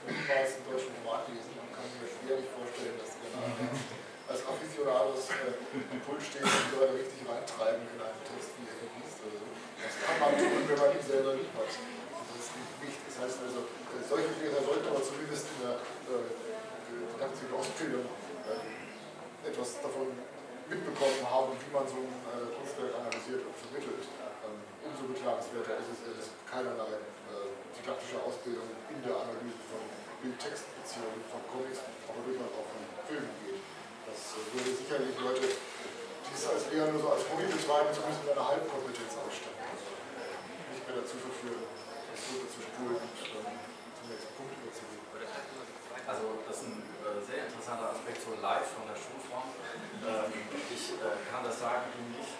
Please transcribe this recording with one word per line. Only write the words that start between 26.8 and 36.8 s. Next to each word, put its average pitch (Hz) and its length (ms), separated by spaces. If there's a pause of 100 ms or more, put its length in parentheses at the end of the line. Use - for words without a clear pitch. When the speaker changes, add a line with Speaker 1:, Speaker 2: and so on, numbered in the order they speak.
Speaker 1:
äh, 104 560 (240)
didaktische - 480
Ausbildung 117 480 (160)
in 139 160
der 185 160
Analyse 117 480
von 110 160 (400)
Bild-Text-Beziehungen, - 1040
von 117 240
Comics, 131 320 (240)
aber 123 160
durchaus 127 320
auch - 160
von - 120 (200)
Filmen 143 400
geht. - 160 (480)
Das, - 320
äh, 107 40 (120)
würde 127 160
sicherlich 131 480
Leute, 127 320
die - 840
es - 120
als 113 240
Lehrer 156 240